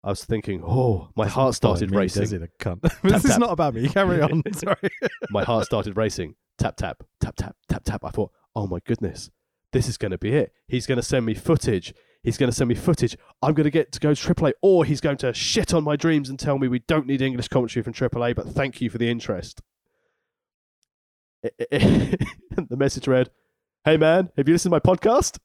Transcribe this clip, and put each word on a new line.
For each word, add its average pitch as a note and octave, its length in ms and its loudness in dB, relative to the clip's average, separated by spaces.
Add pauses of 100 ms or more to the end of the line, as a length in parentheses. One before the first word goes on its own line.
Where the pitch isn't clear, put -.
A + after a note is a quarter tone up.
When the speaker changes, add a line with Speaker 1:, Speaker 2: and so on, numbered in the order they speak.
Speaker 1:
I G2 80 -6
was - 140 -6
thinking, G#2 380 -4
"Oh," G2+ 540 0
my A2 80 0
Speaker 2:
Doesn't G2 100 -2
Speaker 1:
heart C3 200 2
started G2+ 340 0
Speaker 2:
follow G2 120 2
me, F#2+ 40 2
Speaker 1:
racing. G2+ 180 -2
Speaker 2:
does G#2+ 80 -2
he, G2+ 80 -6
the E2+ 100 -10 (100)
cunt? F2 240 -6
<laughs> - 200 -2
This F#3+ 100 4
Speaker 1:
Tap, A3+ 120 4
Speaker 2:
is C4+ 80 4
Speaker 1:
tap. - 80 4
Speaker 2:
not A3+ 120 2
about D3+ 220 0
me. A#2+ 140 -2
Carry F3+ 320 2
on. D3+ 280 2
Speaker 1:
<laughs> G#3 40 -6
Speaker 2:
Sorry. F#3+ 380 -2 (400)
Speaker 1:
My G3+ 140 0
heart A2+ 200 2
started G2+ 320 -2
racing. G2 380 -2 (240)
Tap, - 180 -2
tap, - 260 -8 (180)
tap, - 160 -6
tap, F#2+ 200 -10 (120)
tap, - 160 -6
tap. G#2+ 200 -6
I - 60 -8
thought, G#2 200 -4 (240)
"Oh G#2 120 -4
my F2+ 180 -4
goodness, - 460 -6 (420)
this B2+ 160 0
is - 80 -6
gonna F#2 220 -4
be G#2 160 -2
it. - 180 0 (160)
He's B2 180 -2
gonna B2 160 0
send B2+ 220 0
me A2 100 -2
footage. - 600 -2 (280)
He's A#2 140 -2
gonna B2 160 2
send B2+ 160 0
me A#2 60 2
footage. B2+ 420 0 (260)
I'm D3 120 2
gonna D3+ 160 2
get D3+ 220 0
to - 80 -10
go D3+ 120 2
to - 80 0
triple E3 280 0
A, - 120 2
or F3+ 240 6
he's C#3+ 160 0
going C#3+ 180 0
to B2+ 140 -2
shit - 400 -2
on D#3+ 120 2
my D3+ 120 0
dreams D3+ 320 0
and C3+ 100 -10
tell C#3 200 -2
me C3 100 0
we B2 120 0
don't D3+ 260 0
need C3+ 160 0
English B2 260 -2
commentary A#2+ 340 -2
from A#2 120 -6
triple A#2+ 300 -2
A, A#2+ 100 0
but - 160 -6
thank C3+ 320 -4
you A2+ 80 -2
for A2 80 -10
the A#2 100 0
interest." A2+ 540 -6 (1800)
It, A#2 100 -8 (160)
it, - 500 2 (360)
<laughs> D#3 120 -4
the B2 80 -4
message C#3 300 0
read, B2+ 240 2 (540)
"Hey D#3 120 6
man, E3 400 4
have C#3 120 2
you E3+ 60 6
listened F3 180 2
to - 20 4
my D3+ 60 4
podcast?" - 640 2